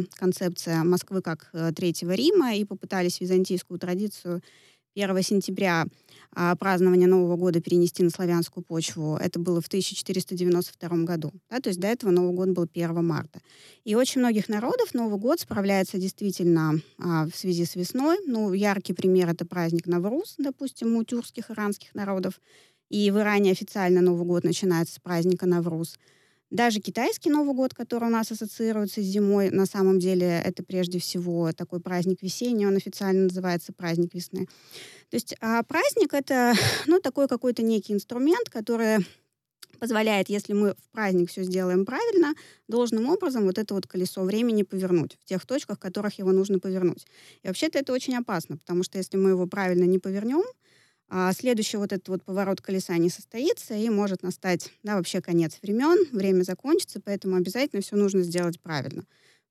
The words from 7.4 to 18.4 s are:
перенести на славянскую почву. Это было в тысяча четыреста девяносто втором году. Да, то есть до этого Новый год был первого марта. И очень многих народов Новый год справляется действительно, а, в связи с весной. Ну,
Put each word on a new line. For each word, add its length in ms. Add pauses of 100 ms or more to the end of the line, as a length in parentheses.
перенести 420
на 80
славянскую 540
почву. 520
Это 220
было 220
в 80
тысяча 260
четыреста 400
девяносто 380
втором 320
году. 280 (180)
Да, 100
то 80
есть 120
до 80
этого 220
Новый 240
год 160
был 160
первого 340
марта. 400 (440)
И 100
очень 260
многих 280
народов 460
Новый 240
год 220
справляется 580
действительно, 800 (180)
а, 280
в 100
связи 280
с 120
весной. 500
Ну, 260